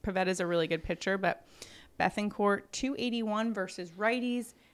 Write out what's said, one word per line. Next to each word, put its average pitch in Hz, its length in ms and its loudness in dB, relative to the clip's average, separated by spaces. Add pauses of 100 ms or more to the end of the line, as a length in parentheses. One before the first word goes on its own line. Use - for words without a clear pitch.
Pivetta's 185 380 2
a 175 60 2
really 170 200 4
good 165 160 0
pitcher, 190 340 0
but 190 280 0 (540)
Bethancourt, 202 720 2
two 269 260 -2
eighty-one 226 560 0
versus 185 380 -6
righties, 240 640 -2 (200)